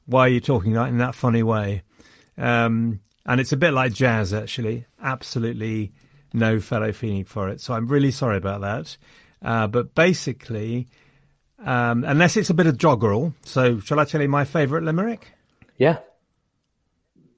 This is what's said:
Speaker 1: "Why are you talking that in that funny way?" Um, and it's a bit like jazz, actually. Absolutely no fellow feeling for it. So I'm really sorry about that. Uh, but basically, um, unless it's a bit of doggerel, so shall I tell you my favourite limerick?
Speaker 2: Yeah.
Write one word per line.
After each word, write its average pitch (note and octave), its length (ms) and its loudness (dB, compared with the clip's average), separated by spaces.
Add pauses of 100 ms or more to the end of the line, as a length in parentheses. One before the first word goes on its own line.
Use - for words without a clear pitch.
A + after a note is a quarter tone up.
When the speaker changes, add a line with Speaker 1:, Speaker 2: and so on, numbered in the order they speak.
Speaker 1:
"Why C3 140 4
are B2+ 100 6
you B2 100 2
talking A2 320 0
that A#2 160 0
in B2 80 -2
that B2 180 -2
funny A#2 280 2
way?" G#2 400 -2 (560)
Um, A#2 600 0 (260)
and B2+ 140 2
it's B2+ 120 -4
a D3 40 2
bit D#3 180 2
like C3 180 0
jazz, A2 400 2
actually. A2 540 -6 (160)
Absolutely A2+ 880 -4 (400)
no A2 280 2
fellow A2 320 -2
feeling G2 320 -6
for G2 240 -6
it. G2+ 120 -8
So - 140 -6
I'm A2+ 140 -4
really C#3 220 4
sorry A#2 280 -2
about G2 240 -4
that. A2+ 340 -6 (460)
Uh, A2+ 240 0
but A#2+ 280 -2
basically, B2 920 0 (800)
um, A#2+ 400 0
unless D#3 320 2
it's G3 140 2
a F3+ 40 0
bit D#3+ 120 4
of C#3+ 120 2
doggerel, A#2+ 640 2
so B2 380 2
shall D3 200 -2
I D3 40 2
tell D3+ 180 -2
you C#3+ 60 2
my C#3+ 160 0
favourite D#3 400 -2
limerick? F#3+ 480 -4 (440)
Speaker 2:
Yeah. D#3 220 4 (1400)